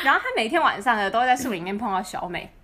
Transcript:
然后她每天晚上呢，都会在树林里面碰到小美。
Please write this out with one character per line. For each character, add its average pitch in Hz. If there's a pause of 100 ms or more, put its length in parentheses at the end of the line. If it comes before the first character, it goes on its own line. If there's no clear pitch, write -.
然 269
后 370
她 480 (100)
每 226
天 320
晚 240
上 233
呢， 196
都 226
会 247
在 254
树 254
林 180
里 165
面 196
碰 214
到 190
小 -
美。 170 (120)